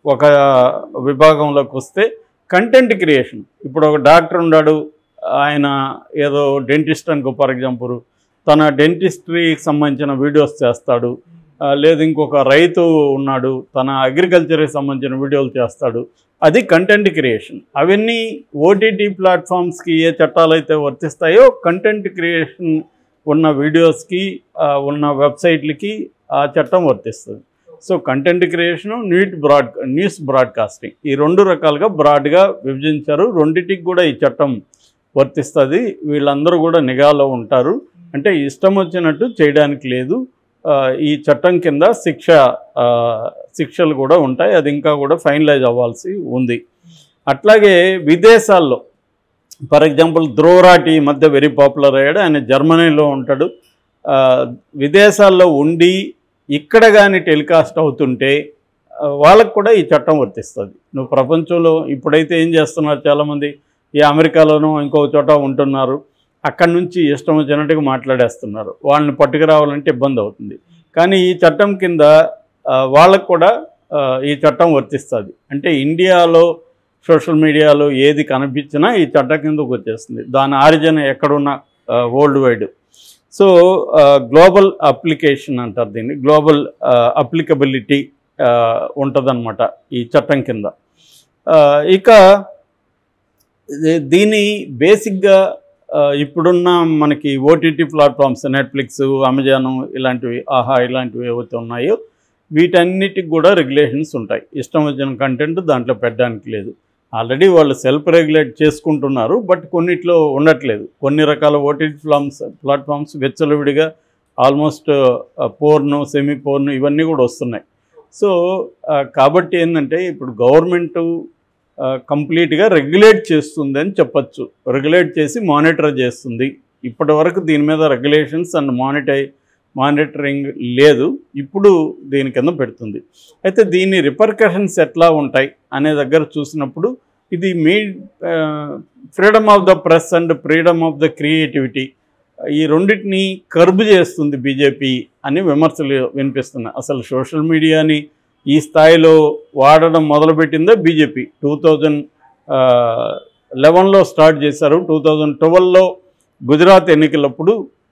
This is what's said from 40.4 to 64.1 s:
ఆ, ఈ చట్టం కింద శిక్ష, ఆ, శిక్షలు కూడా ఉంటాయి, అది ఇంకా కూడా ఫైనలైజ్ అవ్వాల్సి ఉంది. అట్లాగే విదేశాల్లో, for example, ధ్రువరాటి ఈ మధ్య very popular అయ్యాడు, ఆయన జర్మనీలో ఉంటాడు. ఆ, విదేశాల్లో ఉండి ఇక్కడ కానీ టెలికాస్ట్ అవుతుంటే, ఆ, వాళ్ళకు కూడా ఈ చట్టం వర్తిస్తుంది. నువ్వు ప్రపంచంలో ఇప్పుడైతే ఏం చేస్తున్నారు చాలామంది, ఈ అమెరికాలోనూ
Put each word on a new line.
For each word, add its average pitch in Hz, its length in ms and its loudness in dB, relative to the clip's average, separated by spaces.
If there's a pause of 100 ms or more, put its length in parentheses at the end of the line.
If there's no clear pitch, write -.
ఆ, 135 240 0
ఈ 147 260 -4
చట్టం 147 420 0
కింద 160 320 -2
శిక్ష, 175 400 -2 (480)
ఆ, 117 520 -2 (260)
శిక్షలు 156 380 -2
కూడా 139 240 2
ఉంటాయి, 151 340 -2
అది 151 180 0
ఇంకా 147 240 -2
కూడా 139 220 -2
ఫైనలైజ్ 143 480 0
అవ్వాల్సి 120 520 -4
ఉంది. 123 480 -6 (640)
అట్లాగే 190 680 4
విదేశాల్లో, 175 840 4 (840)
for 147 280 4
example, 160 420 0
ధ్రువరాటి 175 580 6
ఈ 160 60 4
మధ్య 147 300 2
very 143 260 2
popular 139 400 2
అయ్యాడు, 143 240 0
ఆయన 165 200 0
జర్మనీలో 147 720 2
ఉంటాడు. 139 420 -4 (580)
ఆ, 131 380 2 (300)
విదేశాల్లో 190 680 4
ఉండి 170 680 0 (360)
ఇక్కడ 180 360 2
కానీ 202 320 4
టెలికాస్ట్ 156 600 0
అవుతుంటే, 139 720 -2 (480)
ఆ, 147 60 -4
వాళ్ళకు 156 480 4
కూడా 208 160 0
ఈ 214 120 4
చట్టం 156 360 0
వర్తిస్తుంది. 104 540 -8 (240)
నువ్వు 131 120 -8
ప్రపంచంలో 160 800 0
ఇప్పుడైతే 156 540 -2
ఏం 165 120 -2
చేస్తున్నారు 151 540 -2
చాలామంది, 147 500 -2 (360)
ఈ 147 60 2
అమెరికాలోనూ 156 800 2